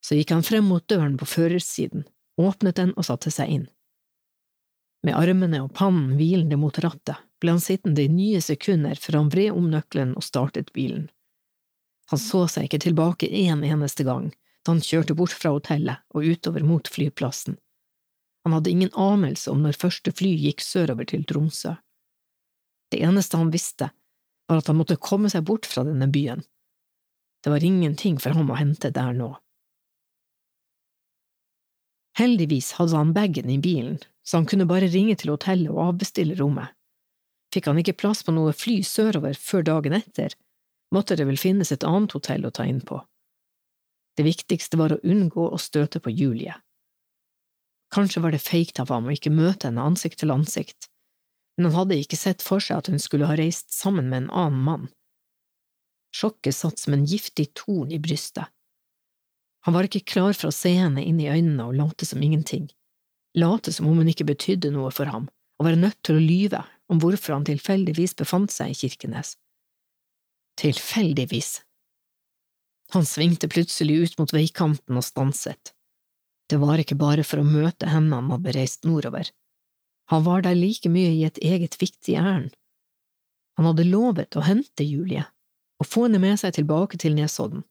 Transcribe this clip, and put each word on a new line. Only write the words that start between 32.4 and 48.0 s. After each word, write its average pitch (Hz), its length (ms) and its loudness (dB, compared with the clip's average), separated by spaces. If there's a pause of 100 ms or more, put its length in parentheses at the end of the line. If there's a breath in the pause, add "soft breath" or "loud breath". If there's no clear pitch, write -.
hadde 170 220 2
han 156 180 4
bagen 180 340 0
i 131 80 2
bilen, 147 440 -2 (220)
så 170 180 0
han 160 80 4
kunne 190 180 2
bare 185 240 2
ringe 196 260 2
til 156 140 -4
hotellet 165 400 0
og 160 140 0
avbestille 175 520 -2
rommet. 139 380 -2 (800)
Fikk - 180 -2
han 156 100 4
ikke 170 220 -2
plass 214 200 0
på 165 120 0
noe 156 200 2
fly 220 320 -2
sørover 151 520 -2
før 185 280 -2
dagen 156 280 0
etter, - 400 -4 (560)
måtte 196 240 0
det 156 120 0
vel 135 120 -2
finnes 185 320 0
et - 160 -2
annet 196 280 0
hotell - 320 -4
å 120 60 -6
ta - 140 -4
inn 131 160 -2
på. - 160 -10 (1160)
Det 151 100 2
viktigste - 520 -2
var 156 140 4
å - 100 -4
unngå 170 440 2
å 165 120 -4
støte 151 440 -2
på 120 80 -4
Julie. 123 420 -2 (1400)
Kanskje 190 320 0